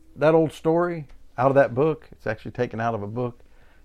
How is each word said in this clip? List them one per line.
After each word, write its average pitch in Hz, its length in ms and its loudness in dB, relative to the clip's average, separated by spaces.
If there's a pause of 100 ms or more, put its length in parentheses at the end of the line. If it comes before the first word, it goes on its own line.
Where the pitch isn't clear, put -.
(180)
that 151 180 2
old 160 160 2
story 170 560 -2 (300)
out 127 120 2
of 131 60 2
that 131 180 4
book, 147 380 0
it's - 160 -10
actually 110 240 -8
taken 120 280 -6
out 117 140 -2
of 107 80 -6
a 101 60 -8
book. 120 320 -8 (460)